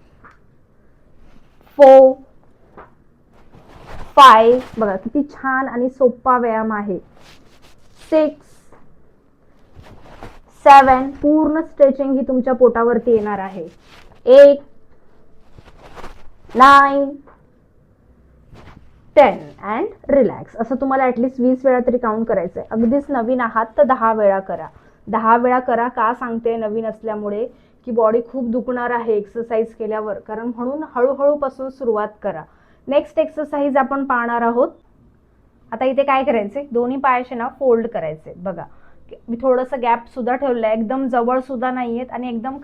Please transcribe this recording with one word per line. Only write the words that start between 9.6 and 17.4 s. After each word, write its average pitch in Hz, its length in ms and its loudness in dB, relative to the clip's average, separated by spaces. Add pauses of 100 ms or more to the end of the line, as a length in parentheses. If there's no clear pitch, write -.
सेवन, 269 460 6
पूर्ण 302 500 0
स्ट्रेचिंग 277 580 0
ही - 100 -4
तुमच्या 254 240 -2
पोटावरती 233 580 0
येणार 208 280 -2
आहे. 190 300 -12 (560)
एट, 285 340 8 (2000)
नाईन, 277 640 4 (2000)